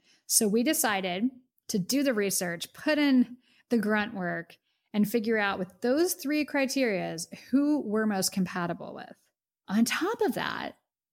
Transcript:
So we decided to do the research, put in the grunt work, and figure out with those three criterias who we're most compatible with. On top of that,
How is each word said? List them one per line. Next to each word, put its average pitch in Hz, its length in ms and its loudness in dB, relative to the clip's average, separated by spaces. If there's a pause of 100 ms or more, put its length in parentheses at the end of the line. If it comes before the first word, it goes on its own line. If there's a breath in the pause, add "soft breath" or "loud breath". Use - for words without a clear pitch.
(280 soft breath)
So - 180 2
we 220 160 2
decided 208 680 0 (420)
to 220 100 0
do 269 240 0
the 269 100 2
research, 185 580 -2
put 302 260 0
in 269 380 4 (320 soft breath)
the 240 100 2
grunt 208 360 0
work, 170 420 -6 (380)
and 208 160 2
figure 226 280 0
out 196 200 0
with 180 220 -6
those 302 340 2
three 294 320 -2
criterias 208 800 -2 (240)
who 285 300 2
we're 220 260 0
most 190 240 0
compatible 175 640 -4
with. - 180 -16 (540)
On 214 180 4
top 392 380 0
of 359 120 2
that, - 420 -4 (360)